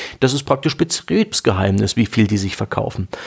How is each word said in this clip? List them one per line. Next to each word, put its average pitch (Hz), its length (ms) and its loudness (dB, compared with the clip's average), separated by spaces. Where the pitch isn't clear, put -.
das 131 120 4
ist 139 100 -2
praktisch 147 340 0
Betriebsgeheimnis, 104 1200 0
wie 117 80 4
viel 107 220 2
die 104 100 2
sich 98 180 -2
verkaufen. - 540 -4